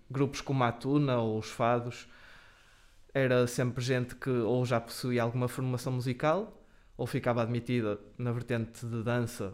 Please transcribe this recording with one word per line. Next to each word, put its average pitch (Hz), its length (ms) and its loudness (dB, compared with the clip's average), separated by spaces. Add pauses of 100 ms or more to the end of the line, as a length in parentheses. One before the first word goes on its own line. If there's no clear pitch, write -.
(100)
grupos 139 300 0
como 131 240 2
a 117 80 4
tuna 135 460 2
ou 110 200 0
os 107 120 -6
fados, 120 580 0 (1040)
era 127 340 4
sempre 123 380 0
gente 123 300 0
que - 160 -4
ou 123 340 2
já 123 160 2
possuía 120 420 -2
alguma 123 240 0
formação 127 460 -2
musical, 135 680 0 (380)
ou 127 100 -4
ficava 120 360 0
admitida 117 580 0 (160)
na 123 160 -2
vertente 120 540 -4
de 113 160 -4
dança 117 500 -2